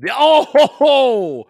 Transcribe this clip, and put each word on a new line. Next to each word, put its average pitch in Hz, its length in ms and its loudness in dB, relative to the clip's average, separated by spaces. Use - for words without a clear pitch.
Yeah. - 100 -8
Oh, 302 360 2
ho, 294 160 2
ho. 233 840 -2